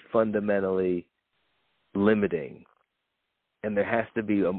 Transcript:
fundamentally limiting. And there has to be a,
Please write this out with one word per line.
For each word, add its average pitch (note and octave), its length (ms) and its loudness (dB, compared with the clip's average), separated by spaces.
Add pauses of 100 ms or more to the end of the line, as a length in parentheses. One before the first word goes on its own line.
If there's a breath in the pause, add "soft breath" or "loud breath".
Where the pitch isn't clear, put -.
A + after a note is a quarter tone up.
(120)
fundamentally G2 920 0 (920)
limiting. F#2 680 0 (1000)
And G#2+ 120 -4
there G2+ 80 2
has A2+ 200 -2 (100)
to A2+ 80 -2
be G#2 200 2
a, F2 160 0